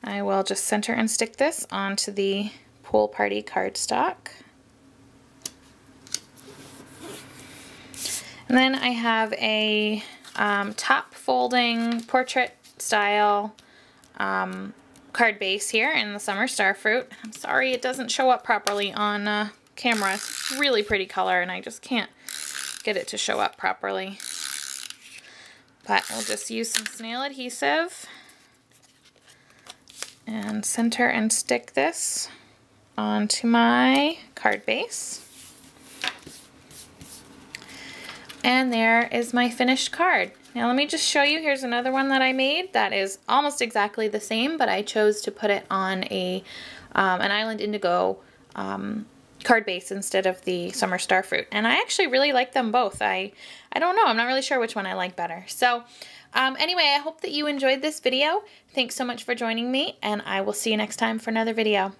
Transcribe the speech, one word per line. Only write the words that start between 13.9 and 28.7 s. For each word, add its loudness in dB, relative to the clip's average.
um, -4
card 2
base -2
here 2
in 0
the -8
Summer -2
Starfruit. 2
I'm -14
sorry 0
it -4
doesn't -2
show 4
up 4
properly 0
on, 0
uh, 0
camera. 0
It's -4
a -2
really 2
pretty -2
color 0
and -4
I -8
just -14
can't -4
get -2
it -6
to -10
show -2
up -2
properly. -4
But 2
we'll -2
just -4
use -4
some 0
snail -8
adhesive -2